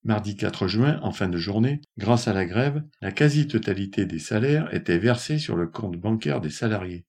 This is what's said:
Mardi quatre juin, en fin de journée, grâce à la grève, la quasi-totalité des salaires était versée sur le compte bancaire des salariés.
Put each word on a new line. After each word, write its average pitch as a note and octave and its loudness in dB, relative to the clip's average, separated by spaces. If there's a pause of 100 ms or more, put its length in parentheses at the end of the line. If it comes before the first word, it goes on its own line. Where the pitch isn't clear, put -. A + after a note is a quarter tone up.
Mardi G2+ 0
quatre G2 -2
juin, C3 4
en G2 -2
fin F#2+ -2
de F2 -2
journée, A2 0 (180)
grâce A2+ 2
à G#2+ 2
la F#2+ 0
grève, C#3 0 (180)
la F#2+ -6
quasi-totalité A2 2
des E2 -6
salaires C3+ 0
était F2 0
versée B2 2
sur - -4
le E2+ 0
compte G2 -6
bancaire A2+ -2
des D2+ -4
salariés. F#2 -4